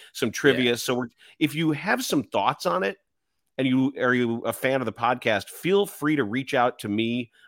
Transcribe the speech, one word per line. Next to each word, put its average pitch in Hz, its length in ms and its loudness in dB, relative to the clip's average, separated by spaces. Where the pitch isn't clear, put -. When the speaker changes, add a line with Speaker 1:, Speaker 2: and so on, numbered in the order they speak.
Speaker 1:
some 120 160 -2
trivia. 127 420 4
Speaker 2:
Yeah. 120 40 0
Speaker 1:
So 127 180 -2
we're, 123 140 -2
if 147 160 0
you 156 160 2
have 208 340 -2
some 151 180 0
thoughts 117 440 -2
on 180 160 0
it, 196 140 -4
and 131 80 2
you, 131 320 2
are 123 160 2
you 117 300 0
a 113 80 -2
fan 135 280 -2
of 120 40 -6
the 110 80 -6
podcast, 117 560 0
feel 196 360 0
free 151 300 -2
to 139 80 2
reach 127 320 -4
out 123 240 2
to 107 100 -6
me 113 400 -2